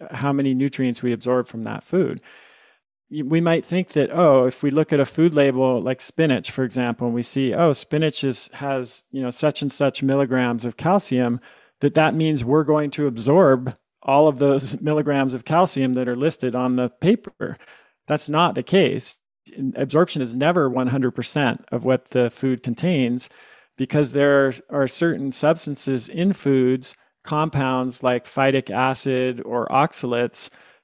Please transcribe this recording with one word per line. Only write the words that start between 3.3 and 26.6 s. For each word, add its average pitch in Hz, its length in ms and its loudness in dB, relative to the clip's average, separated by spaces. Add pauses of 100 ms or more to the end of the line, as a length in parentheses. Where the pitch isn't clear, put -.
might 165 240 2
think 180 240 -4
that, 143 240 0
oh, 143 320 6
if - 180 -2
we 143 80 0
look 151 220 0
at 139 80 4
a 131 40 2
food 160 280 2
label 131 480 2
like 127 180 -4
spinach, 139 520 -2
for 131 120 -2
example, 123 440 -2
and 117 60 -2
we 120 100 -2
see, 131 300 -2
oh, 160 200 2
spinach 151 500 -2
is, 131 300 -4
has, 135 580 -8
you 135 100 -8
know, 123 80 -4
such 147 320 -2
and 143 100 -4
such - 300 -2
milligrams 127 640 0
of 120 140 -6
calcium, 127 640 0 (400)
that 143 140 0
that 156 200 2
means 156 300 0
we're 147 180 2
going 151 280 0
to 147 140 -4
absorb 127 680 2 (260)
all 147 280 4
of 131 100 -2
those 139 420 0
<laughs> - 0 -
milligrams 143 520 0
of 123 100 -8
calcium 143 520 0
that 127 120 -2
are 123 80 -2
listed 131 400 -2
on 123 220 0
the 123 100 0
paper. - 720 -2 (500)
That's 147 220 -4
not 156 260 2
the 131 80 -4
case. - 560 0 (560)
Absorption 143 460 0
is 120 160 -6
never 151 320 2
one 127 180 -2
hundred 127 240 0
percent 123 580 -2
of 120 140 -4
what 127 280 0
the 123 180 2
food 127 340 -4
contains, 127 680 -2 (480)
because 135 360 0
there 143 400 4 (160)
are 139 180 0
certain 139 440 -2
substances 143 760 -2
in 185 240 -2
foods, 131 640 0 (300)